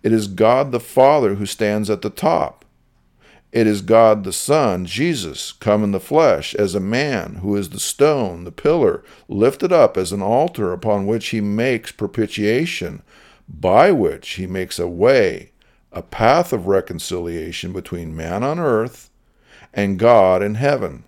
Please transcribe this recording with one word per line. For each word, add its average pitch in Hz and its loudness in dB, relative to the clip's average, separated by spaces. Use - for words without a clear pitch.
It 107 2
is 107 0
God 117 2
the 120 -4
Father 131 4
who 101 -6
stands 107 -2
at 98 -2
the 107 -4
top. - -2
It 113 2
is 104 0
God 110 4
the 92 -8
Son, 113 0
Jesus, 107 -6
come 107 0
in 101 -2
the 98 -4
flesh 131 0
as 98 -2
a 98 -2
man, 117 -4
who 101 -2
is 95 -6
the 95 -14
stone, 117 -2
the 87 -14
pillar, 143 0
lifted 135 0
up 139 4
as 92 -2
an 101 -6
altar 113 -2
upon 101 -2
which 110 -4
he 113 -2
makes 113 -2
propitiation, 107 -4
by 101 4
which 110 -2
he 92 -8
makes 92 -8
a 87 -2
way, 98 2
a - -12
path 143 0
of 95 -4
reconciliation 87 -4
between 87 -10
man 85 -6
on 156 -4
earth 123 -4
and 98 -2
God 98 6
in 104 -2
heaven. 117 -2